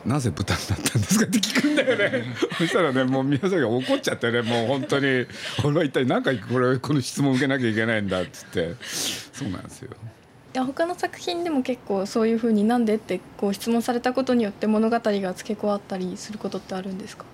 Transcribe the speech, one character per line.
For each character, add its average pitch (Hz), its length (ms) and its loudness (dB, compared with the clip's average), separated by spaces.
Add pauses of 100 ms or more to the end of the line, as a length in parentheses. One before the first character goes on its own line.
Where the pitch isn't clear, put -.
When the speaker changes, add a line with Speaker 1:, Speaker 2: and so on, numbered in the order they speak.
Speaker 1:
「な 135 160 0
ぜ 120 120 0
豚 90 240 -2
に - 120 -4
な - 80 0
っ - 40 -10
た - 180 -2
ん 107 60 2
で - 40 -4
す 208 120 2
か？」 220 80 4
っ - 20 -8
て 214 80 2
聞 208 240 0
く 294 60 2
ん 302 80 2
だ 285 120 2
よ 202 240 2
ね。 247 140 -2 (160)
<laughs> - 160 -2
そ 170 80 2
し 170 80 -2
た 214 80 4
ら 151 100 4
ね、 131 120 2
も 131 180 2
う - 20 0
宮 139 160 2
崎 190 180 2
が 123 120 4
怒 131 280 2
っ - 20 0
ち - 100 0
ゃ - 60 -4
っ - 20 -10
て 117 140 0
ね、 120 100 2
も 117 220 2
う 113 40 0
本 135 140 0
当 143 180 0
に、 131 280 2 (360)
「俺 147 140 2
は 175 60 4
一 139 80 0
体 135 160 2
何 160 160 2
回 123 160 0
こ 117 180 -2
れ、 127 220 4
こ 147 120 -4
の 147 100 4
質 - 200 -4
問 139 120 4
受 127 80 2
け 147 60 2
な 135 120 0
き 123 80 2
ゃ - 20 4
い 107 60 0
け 110 100 2
な 113 120 2
い 104 40 0
ん 101 60 -2
だ」 92 160 0
っ - 20 -2
つ - 200 -16
っ - 20 -20
て。 85 340 -2
そ - 640 -8
う 113 40 -4
な 92 100 -6
ん - 60 -14
で - 40 -12
す - 140 -18
よ。 - 80 -14 (640)
Speaker 2:
い 254 40 -4
や、 262 60 0
他 269 220 -2
の 349 120 -4
作 - 220 -6
品 349 240 -4
で 349 60 -2
も 269 140 0
結 254 220 -4
構 196 200 0
そ 226 160 0
う 220 80 4
い 226 40 4
う 226 40 2
ふ 226 80 -2
う 226 80 4
に、 208 100 4
「な 233 140 4
ん 240 80 2
で？」 214 100 4
っ - 20 0
て 185 220 -4 (160)
こ 202 140 0
う 202 40 0
質 196 160 -6
問 233 120 2
さ 240 100 -2
れ 240 80 0
た 254 140 0
こ 269 100 0
と 254 100 2
に 240 120 4
よ 196 60 -2
っ - 20 -10
て - 140 -2
物 214 220 4
語 233 140 2
が 196 300 0
付 - 200 -6
け 208 80 -6
加 208 60 0
わ 202 80 2
っ 202 100 -4
た 196 120 -8
り 185 180 -4
す - 160 -12
る 208 80 -10
こ - 100 -6
と 190 100 -6
っ - 20 -12
て - 140 -10
あ 185 60 -6
る 190 120 -8
ん 185 40 -8
で - 120 -10
す - 80 -16
か？ - 160 -16